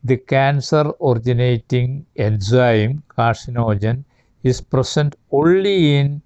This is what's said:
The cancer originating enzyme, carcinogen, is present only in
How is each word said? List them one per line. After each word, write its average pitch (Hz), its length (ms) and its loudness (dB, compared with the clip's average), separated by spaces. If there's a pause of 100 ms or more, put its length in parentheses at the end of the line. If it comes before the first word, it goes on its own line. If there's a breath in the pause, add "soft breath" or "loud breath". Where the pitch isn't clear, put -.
The 127 120 0
cancer 143 720 0 (100)
originating 123 1040 -2 (120)
enzyme, 113 880 0
carcinogen, 117 960 -2 (400)
is 127 160 0
present 143 560 -2 (160)
only 175 640 2
in 143 300 0